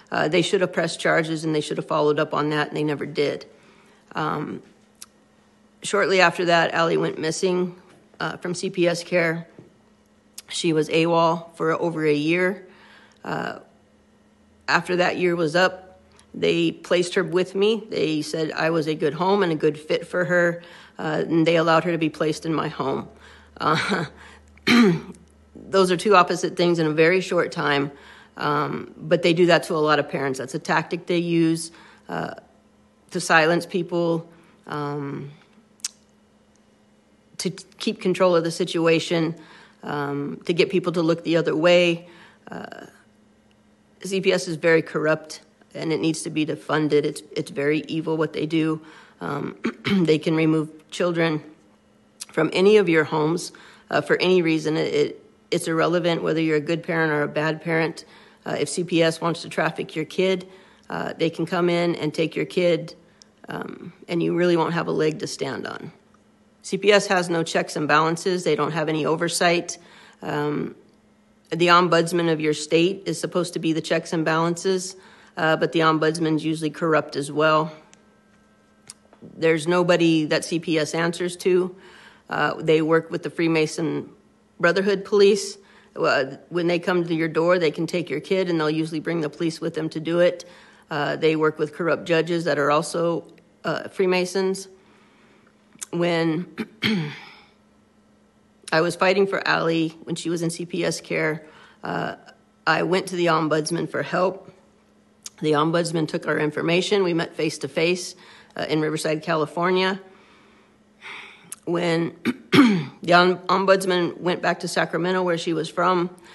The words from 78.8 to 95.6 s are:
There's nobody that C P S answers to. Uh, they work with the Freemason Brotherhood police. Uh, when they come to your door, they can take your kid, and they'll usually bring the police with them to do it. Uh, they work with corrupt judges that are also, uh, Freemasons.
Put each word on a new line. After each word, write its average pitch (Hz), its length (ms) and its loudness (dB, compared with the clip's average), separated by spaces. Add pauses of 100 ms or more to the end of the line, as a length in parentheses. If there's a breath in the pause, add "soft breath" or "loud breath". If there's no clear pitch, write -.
There's 160 460 0
nobody 170 560 4
that 156 200 0
C 165 140 -2
P 160 180 -2
S 147 160 -2
answers 170 460 -2
to. 180 380 2 (520 loud breath)
Uh, - 320 -2
they 160 220 4
work 160 300 2
with 165 100 -6
the 151 80 -8
Freemason 156 800 -2 (480)
Brotherhood 190 460 2
police. 202 540 4 (360 loud breath)
Uh, 139 420 0 (120)
when 170 180 -2
they 175 120 0
come 175 260 0
to 165 100 -2
your 160 140 -2
door, 170 300 2
they 160 120 2
can 160 160 -4
take 170 240 -4
your 147 100 -4
kid, 190 300 -2
and 165 80 2
they'll 156 120 0
usually 160 300 -2
bring 165 200 -4
the 151 100 -4
police 165 300 -6
with 165 140 -6
them 160 160 -4
to 160 100 -8
do 165 180 -2
it. 175 260 2 (460 loud breath)
Uh, 147 260 -2
they 156 200 2
work 156 220 2
with 151 160 -4
corrupt 160 320 -2
judges 165 380 0
that 147 140 0
are 143 120 2
also, 165 560 0 (380)
uh, 170 240 -6
Freemasons. 185 800 -2 (1200 soft breath)